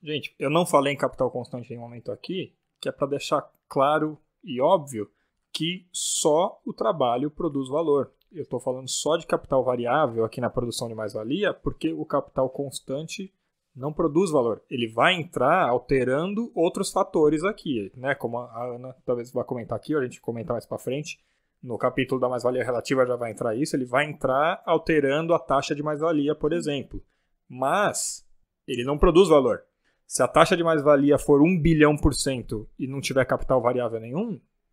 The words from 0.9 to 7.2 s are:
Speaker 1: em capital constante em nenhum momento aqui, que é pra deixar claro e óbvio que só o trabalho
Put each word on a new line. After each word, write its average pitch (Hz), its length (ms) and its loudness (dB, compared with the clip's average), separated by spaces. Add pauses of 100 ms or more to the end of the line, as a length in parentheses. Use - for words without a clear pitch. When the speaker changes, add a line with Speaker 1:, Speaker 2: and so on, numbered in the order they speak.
Speaker 1:
em 139 60 -6
capital 127 320 -2
constante 123 360 -10
em 120 100 -14
nenhum 120 60 -14
momento 120 280 -14
aqui, 165 420 -10 (280)
que - 80 -8
é 131 40 -4
pra 143 140 -4
deixar 139 420 -4 (200)
claro 151 520 0 (220)
e 123 180 -6
óbvio 139 480 0 (440)
que 175 400 -6
só - 720 0
o 220 80 -8
trabalho 147 560 0